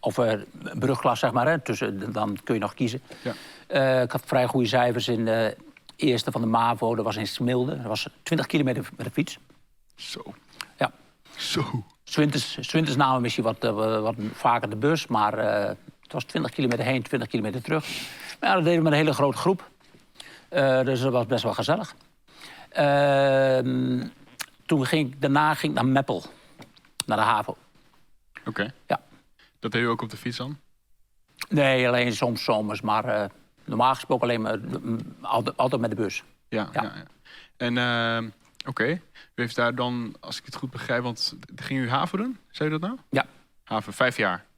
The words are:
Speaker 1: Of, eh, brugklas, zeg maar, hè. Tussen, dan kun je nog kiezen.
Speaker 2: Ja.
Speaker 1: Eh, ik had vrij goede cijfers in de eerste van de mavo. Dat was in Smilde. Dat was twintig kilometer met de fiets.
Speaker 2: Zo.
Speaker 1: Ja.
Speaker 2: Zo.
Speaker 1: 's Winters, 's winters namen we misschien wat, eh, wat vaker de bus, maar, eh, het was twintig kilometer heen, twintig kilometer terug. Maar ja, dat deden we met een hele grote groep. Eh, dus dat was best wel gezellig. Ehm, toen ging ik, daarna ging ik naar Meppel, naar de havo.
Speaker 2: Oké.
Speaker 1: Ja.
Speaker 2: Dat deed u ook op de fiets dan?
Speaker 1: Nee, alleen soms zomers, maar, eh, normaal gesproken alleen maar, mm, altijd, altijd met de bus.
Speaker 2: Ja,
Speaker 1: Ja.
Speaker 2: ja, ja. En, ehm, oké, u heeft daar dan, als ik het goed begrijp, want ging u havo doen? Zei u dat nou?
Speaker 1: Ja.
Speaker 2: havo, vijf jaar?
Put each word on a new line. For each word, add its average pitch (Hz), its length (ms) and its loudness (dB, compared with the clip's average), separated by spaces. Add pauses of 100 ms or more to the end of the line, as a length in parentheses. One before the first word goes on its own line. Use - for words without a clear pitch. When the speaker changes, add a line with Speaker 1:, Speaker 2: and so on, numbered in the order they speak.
Speaker 1:
Of, - 180 -2
eh, 110 220 2 (380)
brugklas, 123 400 2
zeg 123 140 2
maar, 123 140 2
hè. 160 120 2
Tussen, 107 540 -4
dan 104 320 -2
kun 120 100 0
je 107 60 0
nog 101 140 -4
kiezen. 123 280 -4 (200)
Speaker 2:
Ja. 123 100 -6 (340)
Speaker 1:
Eh, 131 360 2
ik 120 100 0
had - 120 -4
vrij 127 220 2
goede 120 200 2
cijfers 123 420 2
in 117 160 0
de 110 320 0 (400)
eerste 131 360 2
van 117 80 -2
de 117 60 0
mavo. 113 480 2
Dat 113 100 -2
was 107 120 -2
in 110 100 -4
Smilde. 127 500 0
Dat 123 100 -8
was 110 220 -4 (140)
twintig 147 240 0
kilometer 135 500 0
met 123 100 -8
de 127 60 -8
fiets. - 260 -2 (560)
Speaker 2:
Zo. - 280 -14 (560)
Speaker 1:
Ja. 123 120 0 (460)
Speaker 2:
Zo. - 480 -4 (200)
Speaker 1:
's - 120 -6
Winters, 147 440 0
's 113 120 -10
winters 156 240 2
namen 131 200 4
we 123 60 0
misschien 120 220 -2
wat, 113 200 -2
eh, 110 360 0
wat 110 140 -2 (180)
vaker 120 380 0
de 107 60 -6
bus, 151 300 0
maar, 107 320 0
eh, 107 300 0 (340)
het - 100 -20
was 123 120 -6
twintig 135 280 -4
kilometer 120 320 0
heen, 127 180 0
twintig 117 260 -4
kilometer 110 340 -4
terug. 156 220 -2 (560)
Maar - 80 0
ja, 196 60 4
dat 180 100 4
deden 170 140 4
we 160 60 4
met 156 80 6
een 147 60 6
hele 156 160 4
grote 139 220 2
groep. - 320 0 (800)
Eh, 135 360 4
dus 131 160 2
dat 131 120 2
was 120 140 2
best 113 160 0
wel 107 120 0
gezellig. 120 400 -2 (760)
Ehm, 135 1400 4 (600)
toen 139 200 4
ging 147 260 0
ik, 139 80 -12
daarna 147 340 4
ging 151 180 -2
ik - 100 -2
naar 131 100 4
Meppel, 131 300 2 (840)
naar 107 100 0
de 107 60 2
havo. 110 340 2 (880)
Speaker 2:
Oké. - 260 -4 (140)
Speaker 1:
Ja. - 140 0 (600)
Speaker 2:
Dat 113 120 -6
deed 117 100 2
u 120 40 2
ook 117 160 0
op 110 80 -8
de 117 60 -14
fiets 120 200 -6
dan? 139 220 -8 (880)
Speaker 1:
Nee, 135 400 4
alleen 123 240 2
soms 117 320 -2
zomers, 107 360 0
maar, 107 240 0
eh, 107 200 0 (400)
normaal 123 300 2
gesproken 127 340 -2
alleen 117 120 0
maar, 110 180 -2
mm, - 400 -6 (220)
altijd, - 360 -2
altijd 127 240 2
met 113 100 -2
de 101 60 -6
bus. 98 260 -4 (260)
Speaker 2:
Ja, 110 240 -4
Speaker 1:
Ja. 139 100 -2
Speaker 2:
ja, 107 120 -6
ja. 87 100 -14 (520)
En, 123 220 -2
ehm, 117 500 -2 (400)
oké, 120 180 -2
u 165 140 -2 (340)
heeft 120 220 -4
daar 151 180 2
dan, 123 460 -4
als - 180 -12
ik - 60 -16
het - 120 -16
goed 135 140 -8
begrijp, 120 320 -4
want 120 340 -6 (200)
ging 135 240 -4
u 120 100 -2
havo 139 260 -2
doen? 226 220 -4 (120)
Zei 156 180 -4
u 156 40 -2
dat 156 80 -2
nou? 220 180 -6 (120)
Speaker 1:
Ja. - 160 0 (380)
Speaker 2:
havo, 107 280 -6
vijf - 240 2
jaar? 92 280 0 (140)